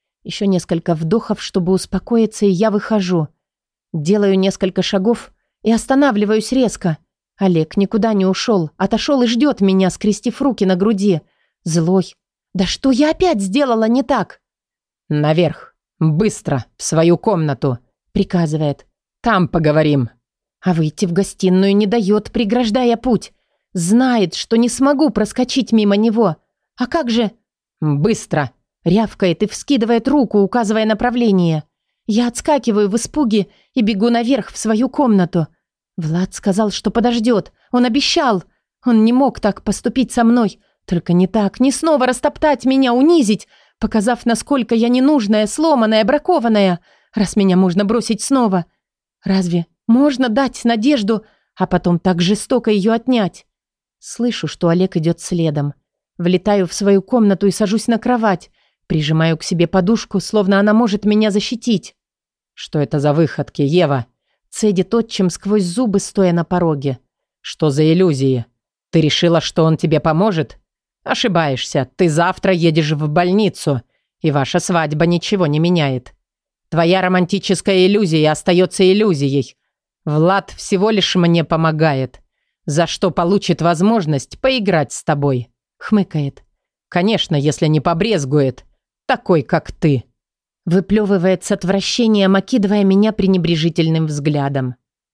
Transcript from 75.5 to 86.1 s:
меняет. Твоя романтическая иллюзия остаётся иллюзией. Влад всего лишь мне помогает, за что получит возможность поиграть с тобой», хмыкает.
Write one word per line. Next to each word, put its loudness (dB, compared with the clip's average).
меняет. -2
Твоя 2
романтическая 0
иллюзия 2
остаётся 2
иллюзией. 0
Влад 0
всего 0
лишь 0
мне 2
помогает, -2
за 0
что -2
получит -2
возможность 0
поиграть 0
с -14
тобой», -2
хмыкает. -2